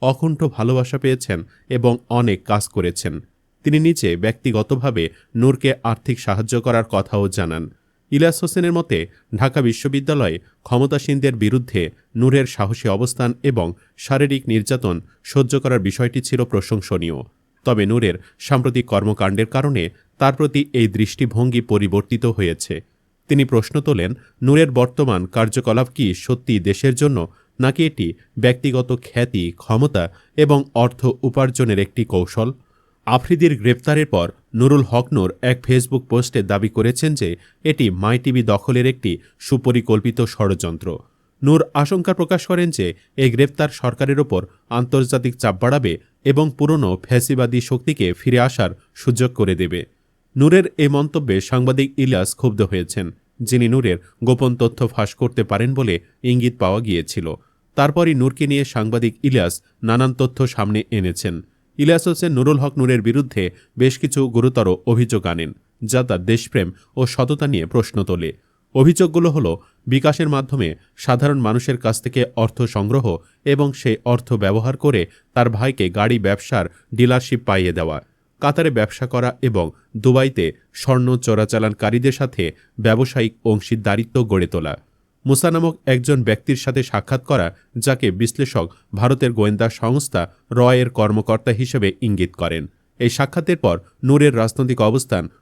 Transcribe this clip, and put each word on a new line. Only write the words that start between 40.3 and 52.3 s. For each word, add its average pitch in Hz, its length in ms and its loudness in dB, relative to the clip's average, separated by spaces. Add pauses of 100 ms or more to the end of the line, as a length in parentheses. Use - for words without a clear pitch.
নূর 151 200 4 (100)
আশঙ্কা 180 400 0
প্রকাশ 180 320 -2
করেন 175 240 -2
যে 90 240 -4 (240)
এই 135 140 2
গ্রেপ্তার 139 380 0
সরকারের 139 500 -2
ওপর 98 260 -2 (240)
আন্তর্জাতিক 123 640 0
চাপ 98 260 -2
বাড়াবে 120 360 0 (260)
এবং 139 340 2
পুরনো 143 460 0
ফ্যাসিবাদী 123 580 0
শক্তিকে 123 520 -2
ফিরে 123 260 0
আসার 120 300 0 (260)
সুযোগ 123 380 -2
করে 95 220 0
দেবে। 87 300 -4 (520)
নূরের 175 260 6 (140)
এই 147 100 4
মন্তব্যে 143 540 0
সাংবাদিক 131 560 0
ইলিয়াস 127 380 0